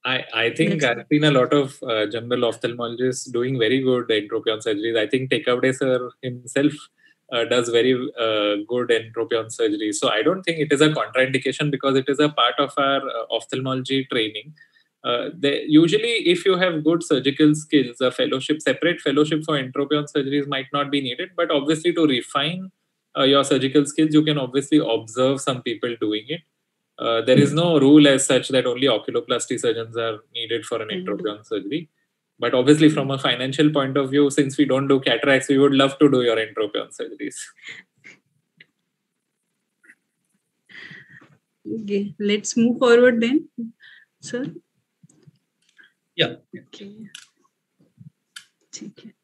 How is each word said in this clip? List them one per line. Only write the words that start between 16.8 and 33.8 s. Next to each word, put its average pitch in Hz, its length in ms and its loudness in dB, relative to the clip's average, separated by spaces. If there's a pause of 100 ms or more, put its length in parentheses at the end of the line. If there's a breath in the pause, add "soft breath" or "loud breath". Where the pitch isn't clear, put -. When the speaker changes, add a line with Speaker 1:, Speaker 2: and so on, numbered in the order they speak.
Speaker 1:
good 170 200 0
surgical 139 520 2
skills, 135 460 -2
a 127 100 2
fellowship, 131 520 -2
separate 160 380 -2
fellowship 151 440 0
for 156 180 -2
entropion 143 440 -2 (100)
surgeries 139 300 -2
might 139 260 -6
not 143 180 -2
be 143 120 0
needed. 131 340 -8
But 170 140 -2
obviously, 156 420 0
to 165 140 2
refine, 147 640 -4 (480)
uh, 139 60 2
your 139 200 4
surgical 135 400 2
skills, 156 300 0
you 151 80 6
can 151 160 0
obviously 135 400 0
observe 117 640 0
some 127 200 -4
people 120 380 -6
doing 107 280 -2
it. 170 120 -10 (580)
Uh, 117 220 0
there 127 180 6
is 143 140 4
no 165 260 2
rule 143 280 8
as 135 180 4
such 127 240 0
that 127 180 0
only 127 200 0
oculoplasty 120 760 -2
surgeons 113 360 -4
are 113 240 -4 (120)
needed 113 320 -6
for 117 160 -6
an 107 80 -10
Speaker 2:
Mm-hmm. 92 180 -8
Speaker 1:
entropion 104 380 -6
surgery. 113 460 -8 (480)
But 120 160 -2
obviously, 147 340 6
from 143 220 0
a 135 80 -4
financial 131 520 0
point 135 280 -2